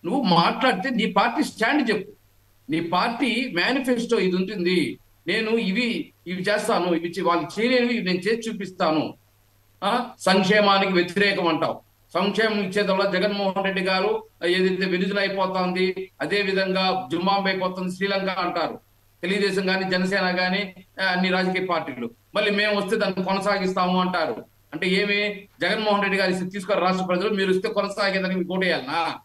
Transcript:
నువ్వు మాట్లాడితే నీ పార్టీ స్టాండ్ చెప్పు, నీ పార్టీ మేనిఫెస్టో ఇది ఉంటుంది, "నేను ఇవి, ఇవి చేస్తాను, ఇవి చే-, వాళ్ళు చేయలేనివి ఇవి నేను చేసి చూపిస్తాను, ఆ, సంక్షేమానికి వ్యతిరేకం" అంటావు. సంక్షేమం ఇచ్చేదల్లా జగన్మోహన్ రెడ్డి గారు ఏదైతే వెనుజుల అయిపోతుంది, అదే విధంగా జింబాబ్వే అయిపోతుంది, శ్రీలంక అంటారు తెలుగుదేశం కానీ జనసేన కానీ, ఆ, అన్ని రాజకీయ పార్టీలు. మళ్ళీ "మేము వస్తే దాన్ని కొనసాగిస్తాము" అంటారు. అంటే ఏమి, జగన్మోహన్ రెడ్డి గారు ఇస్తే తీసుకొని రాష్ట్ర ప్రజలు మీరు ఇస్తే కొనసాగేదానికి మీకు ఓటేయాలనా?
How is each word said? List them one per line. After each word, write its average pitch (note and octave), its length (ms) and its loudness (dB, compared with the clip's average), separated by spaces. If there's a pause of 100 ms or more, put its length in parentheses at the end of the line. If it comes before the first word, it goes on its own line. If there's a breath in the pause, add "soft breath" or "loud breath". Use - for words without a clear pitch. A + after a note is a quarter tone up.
నువ్వు B3+ 180 0
మాట్లాడితే G3+ 680 2
నీ A3 220 -2
పార్టీ A#3+ 320 2
స్టాండ్ A#3+ 460 0
చెప్పు, F#3 220 -4 (580)
నీ D#3+ 100 -2
పార్టీ G#3 760 -2
మేనిఫెస్టో A#3 640 0
ఇది F#3 180 2
ఉంటుంది, F3+ 640 0 (280)
"నేను G#3+ 240 -2
ఇవి, A3 640 -2 (140)
ఇవి F3+ 160 -6
చేస్తాను, F#3 520 0
ఇవి E3 140 -2
చే-, F3 160 -6
వాళ్ళు E3+ 360 0
చేయలేనివి B3 340 2
ఇవి G#3 100 -2
నేను F3+ 140 0
చేసి A3+ 320 -2
చూపిస్తాను, F3+ 640 -2 (720)
ఆ, A#3+ 260 0 (100)
సంక్షేమానికి G3 720 4
వ్యతిరేకం" F3+ 560 2
అంటావు. D3 320 0 (340)
సంక్షేమం G#3 460 0
ఇచ్చేదల్లా F#3+ 440 0
జగన్మోహన్ G3 600 0
రెడ్డి F#3+ 180 -2
గారు F#3+ 400 0 (240)
ఏదైతే F#3 400 2
వెనుజుల F#3+ 320 0
అయిపోతుంది, F#3 920 -2 (100)
అదే F3+ 220 -2
విధంగా F#3+ 680 0
జింబాబ్వే F#3+ 400 0
అయిపోతుంది, F#3 460 -4
శ్రీలంక F#3+ 320 -2
అంటారు F3 520 -2 (420)
తెలుగుదేశం G3 440 0
కానీ F#3 240 0
జనసేన F#3 400 0
కానీ, F#3 440 -2 (280)
ఆ, - 20 0
అన్ని F#3 260 2
రాజకీయ F#3 360 0
పార్టీలు. D3+ 440 -4 (240)
మళ్ళీ G#3 160 2
"మేము G3+ 300 0
వస్తే G3+ 160 0
దాన్ని F#3+ 280 0
కొనసాగిస్తాము" F#3 760 0
అంటారు. F3+ 440 -2 (280)
అంటే E3+ 160 -2
ఏమి, G3+ 600 0 (120)
జగన్మోహన్ G#3 420 0
రెడ్డి F#3+ 160 0
గారు F#3+ 120 2
ఇస్తే F3+ 160 -2
తీసుకొని F#3+ 340 -2
రాష్ట్ర F#3 240 2
ప్రజలు F3+ 300 0
మీరు F#3+ 160 0
ఇస్తే F#3 180 2
కొనసాగేదానికి G3 720 0
మీకు F3 120 -4
ఓటేయాలనా? D#3+ 640 -2 (100)